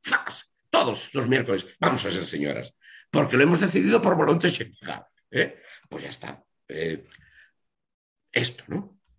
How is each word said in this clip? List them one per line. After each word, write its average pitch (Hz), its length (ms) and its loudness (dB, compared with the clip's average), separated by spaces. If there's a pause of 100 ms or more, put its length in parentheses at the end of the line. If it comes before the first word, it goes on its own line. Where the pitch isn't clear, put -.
¡Zas! - 480 -6 (180)
Todos - 440 0
los 127 140 -2
miércoles 117 380 0 (140)
vamos 139 240 0
a - 60 -4
ser 90 140 -4
señoras. 73 500 -6 (360)
Porque 139 260 2
lo 131 60 8
hemos 165 180 6
decidido 196 400 4
por 185 160 2
voluntad 160 340 2
general, - 560 -10 (240)
¿eh? - 300 -4 (280)
Pues - 160 -12
ya - 60 -12
está. - 340 -14 (240)
Eh, 80 380 -6 (1300)
esto, - 360 -4
¿no? - 300 -8 (200)